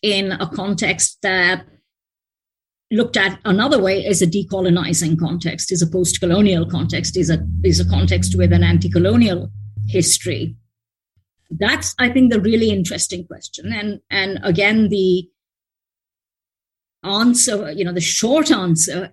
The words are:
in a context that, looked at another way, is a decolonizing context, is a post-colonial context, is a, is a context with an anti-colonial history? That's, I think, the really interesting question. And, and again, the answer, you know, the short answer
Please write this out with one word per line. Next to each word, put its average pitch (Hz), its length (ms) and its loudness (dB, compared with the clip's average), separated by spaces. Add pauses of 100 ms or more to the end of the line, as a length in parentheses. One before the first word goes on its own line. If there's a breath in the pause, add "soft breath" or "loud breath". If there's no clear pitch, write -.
in 196 300 0
a 180 160 -4
context 190 720 -4
that, 185 440 0 (1200)
looked 233 260 0
at 196 280 0
another 220 360 2
way, 190 240 0
is 190 180 0
a 185 40 6
decolonizing 170 960 0
context, 170 500 -4
is 175 120 0
a 165 40 4
post-colonial 175 840 2
context, - 480 -4
is 165 140 2
a, - 160 0 (160)
is 185 160 4
a - 100 0
context 90 480 0
with 90 160 4
an - 120 4
anti-colonial 175 880 2 (340)
history? - 720 -2 (920)
That's, 214 500 -4
I 247 100 2
think, 247 240 4
the 214 80 2
really 220 300 2
interesting 180 540 -4
question. - 480 -12
And, 208 280 -8 (100)
and 190 320 -4
again, 202 460 2
the 185 400 0 (1800)
answer, 214 680 0
you 185 140 -4
know, 175 80 -4
the 175 80 -2
short 285 500 2
answer 175 640 0